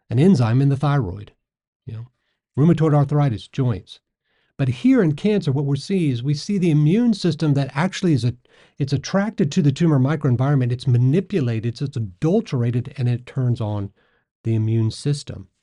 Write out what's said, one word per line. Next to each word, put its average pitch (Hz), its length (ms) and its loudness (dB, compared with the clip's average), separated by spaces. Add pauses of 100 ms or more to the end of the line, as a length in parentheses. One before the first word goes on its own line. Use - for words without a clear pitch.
(120)
an 117 80 0
enzyme 131 420 4
in 139 80 4
the 139 80 0
thyroid, 120 540 -2 (560)
you 110 80 -12
know, 113 100 -14 (500)
rheumatoid 156 380 4
arthritis, 143 540 0
joints. 120 540 -4 (540)
But 139 120 -2
here 247 340 2
in 156 140 2
cancer, 196 360 0
what 143 140 0
we're 139 120 0
seeing 165 340 -2
is 120 100 -4
we 143 140 -2
see 202 240 -4
the 180 100 2
immune 175 460 4
system 151 400 0
that 135 180 -2
actually 175 400 0
is 117 100 0
a, 120 120 -2 (420)
it's 143 160 -4
attracted 190 580 -2
to 185 120 0
the 143 80 2
tumor 151 280 2
microenvironment, 131 720 0
it's 123 140 -6
manipulated, 123 800 0
it's, 117 160 -6
it's 143 160 -6
adulterated, 123 1000 -2
and 123 120 -2
it 123 160 -4
turns 123 340 -2
on 104 320 -6 (520)
the 113 100 -2
immune 110 380 0
system. 123 560 -8 (160)